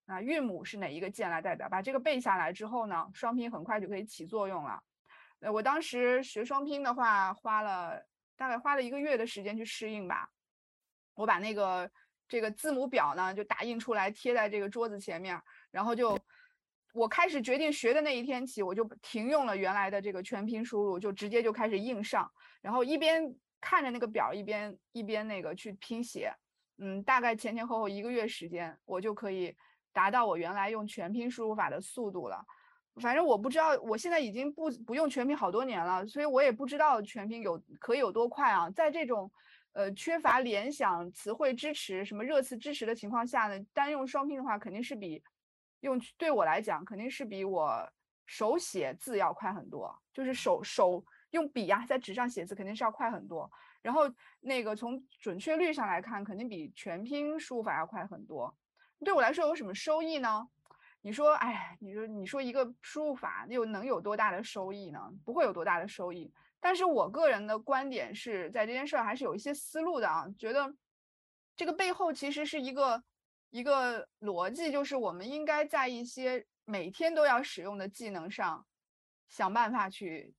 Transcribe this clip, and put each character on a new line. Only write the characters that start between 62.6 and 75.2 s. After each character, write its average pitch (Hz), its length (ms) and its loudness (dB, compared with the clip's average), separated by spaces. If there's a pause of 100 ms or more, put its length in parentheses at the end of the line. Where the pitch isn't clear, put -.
输 - 240 -8
入 277 100 -2
法 156 340 -8
又 240 140 0
能 220 220 -4
有 233 160 0
多 208 160 -2
大 214 160 4
的 202 100 -4
收 196 300 -6
益 196 180 -10
呢？ 131 80 -10 (240)
不 233 100 -6
会 311 120 6
有 196 80 2
多 170 100 -4
大 175 160 2
的 185 80 -4
收 180 240 -6
益。 175 180 -10 (300)
但 359 160 4
是 370 80 2
我 254 260 6
个 294 200 6
人 214 180 2
的 214 100 0
观 269 320 0
点 185 240 -4
是， 196 380 -6
在 214 140 2
这 233 80 -2
件 269 120 -2
事 294 120 0
儿 - 80 2
还 214 100 0
是 262 80 -4
有 175 100 0
一 190 40 -4
些 285 160 -4
思 - 260 -6
路 330 180 0
的 208 120 2
啊， 160 160 0 (120)
觉 226 140 -6
得 277 240 0 (800)
这 349 100 -4
个 339 60 0
背 370 220 0
后 349 180 0
其 277 180 -4
实 294 160 -2
是 294 140 -4
一 262 140 -4
个， 254 280 2 (480)
一 240 140 -8
个 254 420 2 (140)
逻 180 320 0
辑， 311 220 -2
就 285 100 0
是 277 140 -4
我 220 120 0
们 185 160 -6